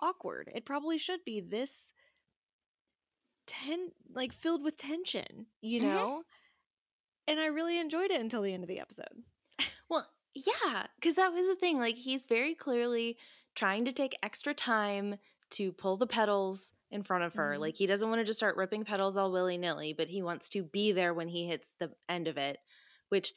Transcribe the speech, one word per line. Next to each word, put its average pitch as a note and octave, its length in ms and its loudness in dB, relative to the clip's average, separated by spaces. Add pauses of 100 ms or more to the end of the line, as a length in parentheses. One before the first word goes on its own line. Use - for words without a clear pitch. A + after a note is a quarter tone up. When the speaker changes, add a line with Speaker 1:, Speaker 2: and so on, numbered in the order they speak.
Speaker 1:
awkward. D#3 540 -4
It A3+ 100 -8
probably D4 320 -2
should F4+ 280 -4
be G#3+ 160 -4
this G#3 520 -8 (1500)
ten-, E4+ 440 -6 (180)
like, B3+ 240 -4
filled E4 300 0
with D4+ 140 0
tension, D4 720 -6 (140)
you A3+ 180 0
Speaker 2:
Mm-hmm. G3 300 2
Speaker 1:
know? D#4 140 -6 (1040)
And D4+ 120 2
I D#4 80 2
really E4 320 0
enjoyed E4+ 320 0
it D4+ 100 2
until A3+ 200 -2
the G3 120 0
end F#3 100 -6
of E3+ 60 -6
the F#3 100 -6
episode. - 440 -14 (360)
<laughs> - 300 -4
Speaker 2:
Well, D#4+ 180 0 (260)
yeah, D4+ 540 0 (140)
'cause E4 140 4
that F#4 180 4
was F4+ 140 2
the F#4+ 80 2
thing, F4 240 2
like, A#3 180 2
he's C4 260 -2
very C4+ 320 2
clearly A#3+ 640 0 (380)
trying G#3 300 2
to C4+ 80 0
take C4+ 280 -2
extra - 320 -4
time G3+ 640 0 (340)
to F#3+ 200 -2
pull F#3+ 260 0
the A#3 100 2
petals G3+ 640 2 (200)
in G3+ 120 -4
front F3+ 200 2
of E3+ 120 0
her. D3 180 2
Speaker 1:
Mm-hmm. C#3+ 40 -2
Speaker 2:
Like, D#3 180 -2
he G3 100 2
doesn't G3+ 240 4
wanna A3+ 140 2
just G#3+ 160 -2
start G3+ 180 2
ripping G3+ 280 0
petals G3 320 0
all F#3+ 140 4
willy-nilly, F3 640 0
but D#3+ 160 -2
he F#3+ 120 -4
wants E3+ 280 -4
to G3 140 -2
be G3+ 280 2
there F3 220 4
when E3 160 -2
he E3+ 180 -4
hits D#3+ 320 -4
the D#3+ 160 -6 (140)
end E3+ 180 -2
of D3 100 -2
it, C#3 220 -2 (500)
which F#3+ 260 2